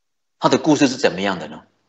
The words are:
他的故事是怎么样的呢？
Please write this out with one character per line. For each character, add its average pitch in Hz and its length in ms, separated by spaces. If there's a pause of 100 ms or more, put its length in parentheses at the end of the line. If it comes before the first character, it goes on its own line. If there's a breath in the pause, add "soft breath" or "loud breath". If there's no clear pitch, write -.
(380)
他 - 100
的 131 100
故 151 180
事 139 120
是 - 80
怎 90 160
么 90 80
样 98 180
的 76 100
呢？ 76 140 (260)